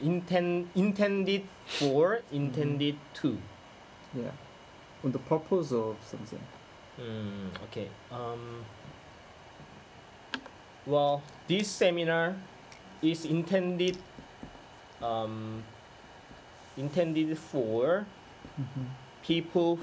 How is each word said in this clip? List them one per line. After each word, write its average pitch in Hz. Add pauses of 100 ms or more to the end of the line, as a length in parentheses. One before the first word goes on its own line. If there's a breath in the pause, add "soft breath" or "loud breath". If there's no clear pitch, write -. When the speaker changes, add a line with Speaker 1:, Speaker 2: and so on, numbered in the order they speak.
Speaker 1:
intend, 175
intended 196 (220)
for, 151
Speaker 2:
Mm-hmm. 147
Speaker 1:
intended 143 (200)
to. 120 (760)
Speaker 2:
Yeah. 120 (720)
On 135
the 127
purpose 156
of 110 (100)
something. - (580)
Speaker 1:
Mm, 104 (160)
okay. 101 (240)
Um, 120 (2250)
well, 143 (260)
this 196
seminar 170 (680)
is 160
intended, 180 (1040)
um, 110 (1120)
intended 156
for 139 (540)
Speaker 2:
Mm-hmm. 135 (400)
Speaker 1:
people 170